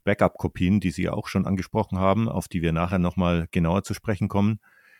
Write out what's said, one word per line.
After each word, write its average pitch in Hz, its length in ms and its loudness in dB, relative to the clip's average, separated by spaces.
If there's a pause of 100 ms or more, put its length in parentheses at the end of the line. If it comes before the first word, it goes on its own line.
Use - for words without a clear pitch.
Backup-Kopien, 95 760 2
die 90 100 -2
Sie 87 180 -4
auch 95 200 -6
schon 95 180 0
angesprochen 95 520 -2
haben, 98 300 2
auf - 200 -4
die 85 140 -4
wir 82 100 2
nachher 90 260 0
nochmal 87 520 2
genauer 87 340 0
zu 104 100 -6
sprechen 104 340 -4
kommen, 104 320 -2 (400)